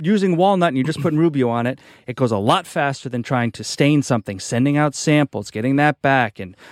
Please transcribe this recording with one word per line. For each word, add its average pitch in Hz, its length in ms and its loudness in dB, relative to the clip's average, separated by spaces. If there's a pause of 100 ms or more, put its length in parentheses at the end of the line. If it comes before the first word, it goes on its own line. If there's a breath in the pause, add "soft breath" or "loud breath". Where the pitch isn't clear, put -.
using 190 340 2
walnut 180 320 2
and 135 80 -2
you're 131 80 0
just 151 160 -4
putting 151 180 0
Rubio 143 300 2
on 117 180 -2
it, 127 120 -4 (300 loud breath)
it 120 80 -10
goes 123 160 0
a 104 60 0
lot 156 280 2
faster 139 420 -4
than 120 140 -6
trying 117 300 -2
to - 120 -14
stain 147 380 2
something, 104 380 -4
sending 135 360 0
out 147 200 0
samples, 147 560 0
getting 127 240 -2
that 147 260 0
back, 131 380 0
and 95 160 -12 (160 loud breath)